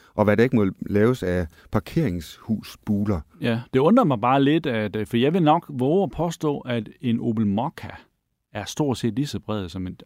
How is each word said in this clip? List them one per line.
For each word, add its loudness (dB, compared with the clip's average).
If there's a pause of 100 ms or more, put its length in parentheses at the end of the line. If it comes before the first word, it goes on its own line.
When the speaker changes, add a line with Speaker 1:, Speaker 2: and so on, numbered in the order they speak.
(140)
Speaker 1:
Og 2
hvad 4
der 6
ikke 2
må 4 (100)
laves 2
af 0 (720)
parkeringshusbuler. -4 (200)
Speaker 2:
Ja, -2 (140)
det 4
undrer 6
mig 0
bare 4
lidt, 2
at, -2
øh, -4
for -2
jeg 4
vil 2
nok 4
våge 0
at -2
påstå, -4
at -4 (120)
en 0
Opel 0
Mokka -4 (640)
er -8
stort -2
set -2
lige -2
så -8
bred -6
som -8
en, -10